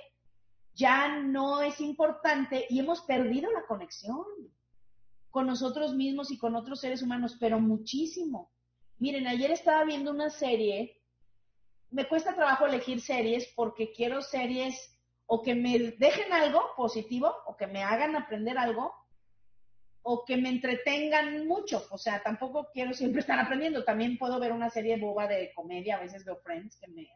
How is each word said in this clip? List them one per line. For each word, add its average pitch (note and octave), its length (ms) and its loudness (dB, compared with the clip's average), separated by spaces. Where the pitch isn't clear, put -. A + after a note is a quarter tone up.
ya C4+ 340 4
no C#4 540 0
es D4 180 -2
importante D4 880 0
y B3 120 2
hemos E4 200 0
perdido C4 500 0
la A4 160 -2
conexión G#3+ 580 -8
con C4 160 0
nosotros B3+ 480 0
mismos C4+ 360 0
y B3+ 80 -8
con A#3 160 0
otros B3 260 -6
seres C4 220 -4
humanos, B3 380 -2
pero A3+ 180 4
muchísimo. B3+ 920 0
Miren, C4+ 280 -2
ayer B3 240 2
estaba D#4+ 340 4
viendo D4 260 -2
una D4 200 -2
serie, A3+ 720 -2
me C4+ 160 -2
cuesta D#4+ 280 2
trabajo D4 320 4
elegir B3+ 340 0
series B3 560 0
porque A3+ 340 -2
quiero B3 320 -2
series B3+ 720 -4
o A3+ 140 2
que A#3+ 140 0
me A#3+ 240 4
dejen C4+ 560 2
algo D4+ 280 4
positivo, B3 580 0
o - 100 -10
que G3 100 -6
me G3 160 -6
hagan B3 320 2
aprender A#3 440 -4
algo, A#3+ 340 0
o A#3+ 240 0
que B3+ 100 0
me B3+ 140 2
entretengan D4 960 0
mucho. E4+ 420 -2
O G3 60 -10
sea, G3+ 260 -4
tampoco C4 520 -4
quiero B3+ 180 -4
siempre C4 300 0
estar C4 160 0
aprendiendo. C4+ 460 0
También A#3 340 0
puedo B3+ 200 -2
ver A#3+ 140 -2
una A#3 160 -2
serie A3+ 320 0
boba G#3 260 -2
de F#3+ 280 -2
comedia, F3+ 420 -4
a F#3 40 -2
veces F#3 260 -12
veo F3+ 160 -8
Friends, F3+ 340 -10
que - 120 -20
me E4 280 -18